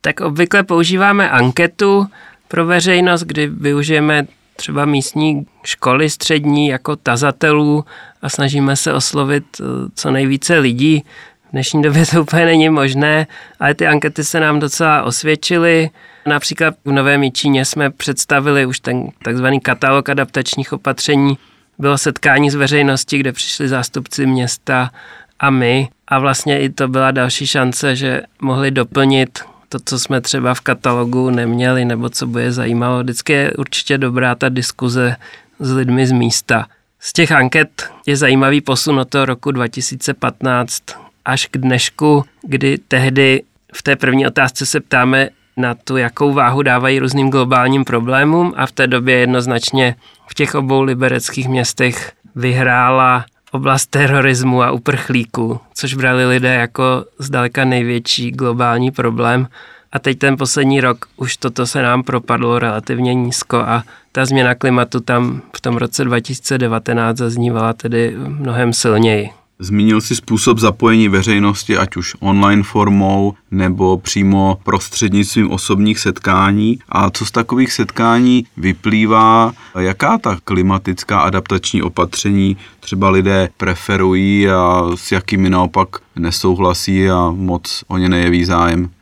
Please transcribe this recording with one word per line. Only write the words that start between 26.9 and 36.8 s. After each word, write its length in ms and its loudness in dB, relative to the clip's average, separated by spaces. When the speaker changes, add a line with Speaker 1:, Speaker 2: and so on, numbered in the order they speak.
Speaker 1:
další 360 -2
šance, 500 -2
že 260 -4
mohli 300 -2
doplnit 680 2
to, 160 -10
co 140 -6
jsme 220 -2
třeba 340 -2
v 60 -10
katalogu 680 -2
neměli, 540 0
nebo 240 -2
co 180 -6
by 160 -4
je 100 -2
zajímalo. 500 -2
Vždycky 300 -4
je 200 2
určitě 460 -4
dobrá 360 0
ta 140 -2
diskuze 680 -2
s 120 -2
lidmi 340 0
z 60 2
místa. 540 0